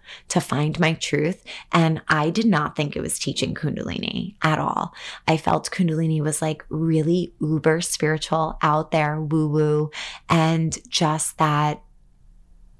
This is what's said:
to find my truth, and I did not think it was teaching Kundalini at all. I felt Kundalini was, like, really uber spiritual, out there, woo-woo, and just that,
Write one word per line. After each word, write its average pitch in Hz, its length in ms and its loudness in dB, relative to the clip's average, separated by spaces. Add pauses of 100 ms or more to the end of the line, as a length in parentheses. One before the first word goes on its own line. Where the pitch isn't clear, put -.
(280)
to 175 120 0
find 151 400 0
my 160 140 2
truth, 151 500 -2 (280)
and 160 360 4
I 156 220 2
did 214 160 0
not 151 280 2
think 151 220 -4
it 67 60 -4
was - 160 -4
teaching - 360 -2
Kundalini - 840 -4
at 156 180 2
all. - 360 -4 (320)
I 160 100 4
felt 156 340 0
Kundalini 160 520 0
was, 151 180 -2
like, 156 300 -4
really 160 680 2
uber 156 440 2
spiritual, 156 800 -2
out 156 300 2
there, 151 280 0
woo-woo, 151 680 2 (400)
and 160 480 2 (100)
just - 480 -2
that, 151 460 0 (960)